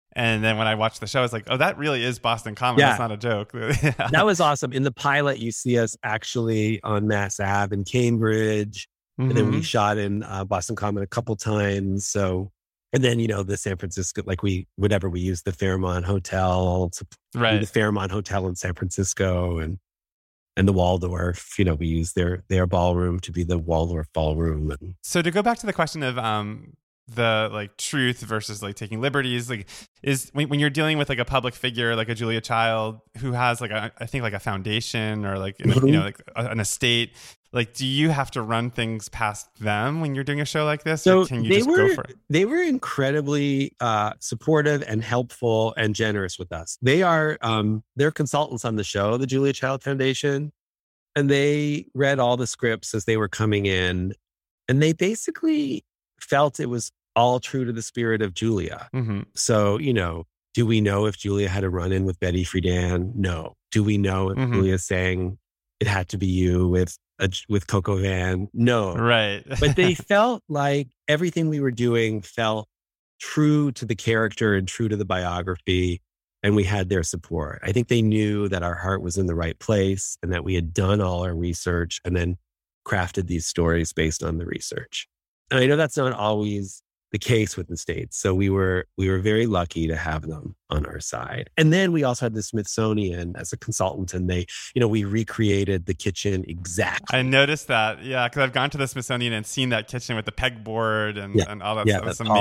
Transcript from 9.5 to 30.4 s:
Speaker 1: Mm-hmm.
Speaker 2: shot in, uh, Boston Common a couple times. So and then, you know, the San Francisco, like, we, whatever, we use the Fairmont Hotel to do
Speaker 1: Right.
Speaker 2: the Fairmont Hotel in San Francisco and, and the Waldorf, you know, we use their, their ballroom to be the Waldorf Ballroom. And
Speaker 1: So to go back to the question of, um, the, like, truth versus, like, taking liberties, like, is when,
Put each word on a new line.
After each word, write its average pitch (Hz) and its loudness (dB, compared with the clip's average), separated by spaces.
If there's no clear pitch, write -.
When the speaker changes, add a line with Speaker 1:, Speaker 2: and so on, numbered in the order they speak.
Speaker 1:
Mm-hmm. 104 0
Speaker 2:
shot 104 2
in, 101 -2
uh, 98 -6
Boston 101 -2
Common 101 -2
a 98 -6
couple - -4
times. 101 0
So 95 -2
and 131 4
then, 120 2
you 113 0
know, 101 -2
the 98 -4
San 95 -4
Francisco, 92 -6
like, 95 -4
we, 95 -2
whatever, 98 2
we 90 -4
use 92 -2
the 98 -4
Fairmont 92 -2
Hotel 92 0
to - -14
do 120 -6
Speaker 1:
Right. 110 4
Speaker 2:
the 104 -2
Fairmont 104 2
Hotel 98 -2
in 90 -4
San 90 -4
Francisco 92 -2
and, 80 -4
and 98 6
the 101 6
Waldorf, 87 0
you 101 6
know, 85 4
we 82 -2
use 82 0
their, 90 0
their 92 4
ballroom 87 2
to - -10
be 85 -2
the 87 0
Waldorf 82 -2
Ballroom. 78 0
And 78 -10
Speaker 1:
So - -2
to 170 0
go 196 2
back 233 0
to - -10
the 202 -2
question 156 -2
of, 127 -2
um, 107 -4
the, 110 0
like, 104 -8
truth 127 -2
versus, 107 -6
like, 101 -8
taking 110 -8
liberties, 127 -2
like, 107 -8
is 135 -2
when, 147 -2